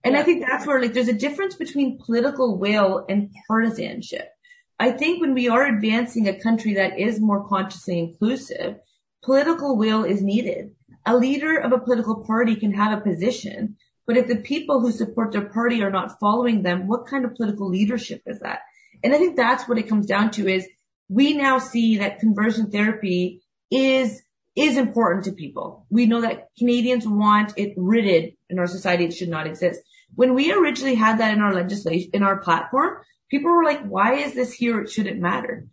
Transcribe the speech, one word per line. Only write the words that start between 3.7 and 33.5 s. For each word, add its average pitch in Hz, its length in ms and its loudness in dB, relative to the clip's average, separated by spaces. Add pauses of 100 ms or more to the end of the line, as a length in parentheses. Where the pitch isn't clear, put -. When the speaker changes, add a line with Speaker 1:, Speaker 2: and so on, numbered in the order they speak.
Speaker 1:
I 240 120 4
think 311 300 -2
when 277 120 0
we 247 140 0
are 240 180 4
advancing 226 600 0
a 190 120 -4
country 220 360 0
that 190 240 0
is 214 200 0
more 202 280 0
consciously 190 500 -4
inclusive, 208 800 -4 (460)
political 285 520 2
will 220 280 2
is 196 180 -2
needed. 196 540 -2 (320)
A 233 100 4
leader 285 400 0
of 240 140 0
a 254 80 2
political 226 460 -2
party 226 300 0
can 202 180 -2
have 208 220 0
a 208 60 -6
position, - 760 -4 (300)
but 240 120 2
if 254 100 4
the 240 80 0
people 269 460 -2
who 240 100 2
support 214 400 -4
their 202 180 -4
party 233 320 0
are 196 80 0
not 190 300 -6
following 220 420 2
them, 180 260 -2
what 226 200 -2
kind 277 180 -2
of 233 80 -6
political 202 340 -4
leadership 208 600 -2
is - 140 -10
that? - 180 -8 (440)
And 254 120 4
I - 20 4
think 330 180 2
that's 254 320 0
what 233 120 0
it 220 100 -6
comes 208 160 2
down 202 260 2
to 202 160 -4
is 190 200 0 (420)
we 277 260 4
now 269 220 2
see 226 400 2
that 202 220 -4
conversion 220 500 2
therapy 190 720 -2 (300)
is, 262 500 2 (340)
is 277 220 2
important 208 480 0
to 190 60 -4
people. - 580 -12
We 233 160 2
know 233 160 2
that 226 360 -6
Canadians 240 500 0
want 208 500 4
it 202 180 -4
written 180 640 2 (100)
in 185 120 -4
our 175 80 0
society. 175 380 0
It 170 80 -4
should 175 160 -6
not 156 180 -4
exist. 170 340 -2 (320)
When 254 220 4
we 285 160 2
originally 269 440 2
had 220 240 4
that 220 140 2
in 208 80 2
our 208 120 2
legislation, 180 600 -2
in 202 80 0
our 196 160 2
platform, 254 600 0 (320)
people 285 220 0